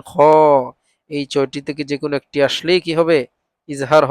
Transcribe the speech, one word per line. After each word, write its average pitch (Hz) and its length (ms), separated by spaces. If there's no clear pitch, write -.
খ। - 20
এই 147 220
ছয়টি 139 360
থেকে 147 220
যে 143 120
কোনো 147 200
একটি - 160
আসলেই 175 380
কি 165 140
হবে? 165 180
ইজহার 143 420